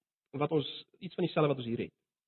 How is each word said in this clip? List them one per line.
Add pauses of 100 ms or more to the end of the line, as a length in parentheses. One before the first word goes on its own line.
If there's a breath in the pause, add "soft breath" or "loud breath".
(320)
wat
ons, (140)
iets
van
dieselfde
wat
ons
hier
het. (340)